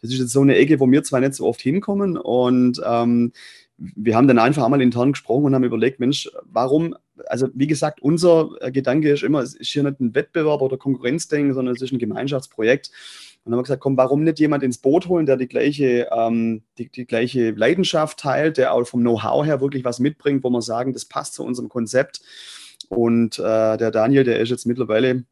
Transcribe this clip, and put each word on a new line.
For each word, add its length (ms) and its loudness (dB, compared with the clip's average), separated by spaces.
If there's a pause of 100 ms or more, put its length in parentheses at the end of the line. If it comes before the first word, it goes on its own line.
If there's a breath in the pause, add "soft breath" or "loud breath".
Das 100 -10
ist 80 -4
jetzt 140 -4
so 80 4
eine 160 6
Ecke, 240 6
wo 100 4
wir 120 4
zwar 180 0
nicht 140 -2
so 100 -6
oft 160 -2
hinkommen 560 -2
und, 680 2
ähm, 460 0 (460 loud breath)
wir 380 -2
haben 120 6
dann 120 6
einfach 240 2
einmal 180 2
intern 320 2
gesprochen 320 -2
und 100 2
haben 80 0
überlegt, 360 0
„Mensch, 300 -2 (140)
warum“, 520 0 (300)
also 280 -2
wie 140 -2
gesagt, 340 -4
unser, 480 4 (100)
äh, 120 -8
Gedanke 400 0
ist 120 0
immer, 160 2
es 160 -6
ist 140 -12
hier 140 -2
nicht 160 -4
ein 160 -2
Wettbewerb 460 -2
oder 160 -2
Konkurrenzdenken, 760 -2
sondern 220 -4
es 60 -8
ist 100 -8
ein 60 -4
Gemeinschaftsprojekt. 920 -2 (520 loud breath)
Und 60 -16
dann 40 -2
haben 60 0
wir 40 -2
gesagt, 180 -4
„Komm, 160 0
warum 260 2
nicht 160 0
jemand 240 0
ins 140 -2
Boot 320 0
holen, 160 0
der 120 2
die 100 -4
gleiche, 680 0
ähm, 480 -2 (140)
die, 120 -12
die 160 -14
gleiche 460 -2
Leidenschaft 680 0
teilt, 380 0
der 160 0
auch 120 0
vom 160 -4
Know-how 420 0
her 160 -2
wirklich 240 -4
was 160 -6
mitbringt, 440 -2
wo 60 -2
wir 120 0
sagen, 320 -6
das 120 -12
passt 280 -10
zu 100 -12
unserem 240 -8
Konzept.“ 540 -4 (680 loud breath)
Und, 500 0
äh, 380 0
der 140 -2
Daniel, 320 4
der 160 0
ist 100 0
jetzt 180 -4
mittlerweile 640 0